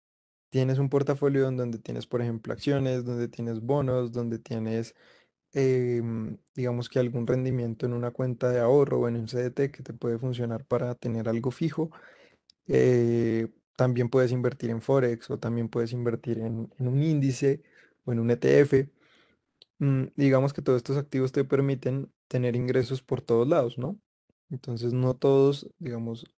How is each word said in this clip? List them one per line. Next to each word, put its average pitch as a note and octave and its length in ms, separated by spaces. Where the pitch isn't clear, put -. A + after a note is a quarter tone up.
tienes C3 280
un C#3 100
portafolio C#3 600
en C3 80
donde A#2+ 220
tienes, A#2+ 280
por A#2+ 160
ejemplo, A#2 300
acciones, C3 520
donde A#2+ 240
tienes A#2 320
bonos, B2+ 520
donde A#2 260
tienes, A2+ 560
em, A#2+ 840
digamos A#2+ 340
que - 100
algún A#2+ 280
rendimiento B2+ 600
en A#2+ 60
una A#2+ 200
cuenta B2+ 380
de B2 100
ahorro C3 400
o A#2+ 80
en A#2 80
un A2+ 120
C A#2+ 140
D B2+ 80
T C#3 200
que C#3+ 120
te C3 100
puede A#2 260
funcionar A#2+ 460
para B2 300
tener A2+ 340
algo A#2 220
fijo. D#3+ 400
Eh, A#2 840
también B2 340
puedes B2+ 220
invertir B2 380
en A2+ 100
Forex B2 500
o B2+ 80
también A#2 300
puedes A#2 240
invertir A#2+ 480
en, A2+ 380
en B2+ 100
un C3+ 140
índice C#3 600
o B2+ 80
en A#2 80
un A#2 100
E A#2+ 60
T C3 240
F. C#3 300
Mm, C3+ 240
digamos C#3 360
que C#3 100
todos C3 160
estos C#3 180
activos C3+ 360
te C#3 120
permiten C#3 680
tener B2 280
ingresos B2+ 460
por - 200
todos A#2 260
lados, C#3+ 300
¿no? D3+ 200
Entonces, A#2+ 420
no B2+ 220
todos, C#3 540
digamos, A#2 480